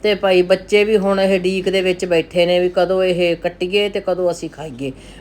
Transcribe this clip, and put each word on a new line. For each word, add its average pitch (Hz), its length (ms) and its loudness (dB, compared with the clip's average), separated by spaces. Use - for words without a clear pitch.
ਤੇ 208 120 2
ਭਾਈ 185 260 2
ਬੱਚੇ 190 420 2
ਵੀ 214 140 2
ਹੁਣ 196 220 2
ਇਹ 190 200 2
ਡੀਕ 185 300 -2
ਦੇ 190 120 0
ਵਿੱਚ 185 240 -2
ਬੈਠੇ 175 400 0
ਨੇ 180 140 2
ਵੀ 180 100 2
ਕਦੋਂ 185 340 0
ਇਹ 175 320 0
ਕੱਟੀਏ 185 540 -2
ਤੇ 202 100 -4
ਕਦੋਂ 180 320 -2
ਅਸੀਂ 165 180 -8
ਖਾਈਏ। 139 420 -10